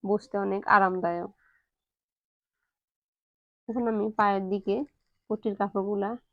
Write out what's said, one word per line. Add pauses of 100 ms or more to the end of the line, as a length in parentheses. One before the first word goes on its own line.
বসতে
অনেক
আরামদায়ক। (2500)
এখন
আমি
পায়ের
দিকে (540)
পট্টির
কাপড়গুলা (220)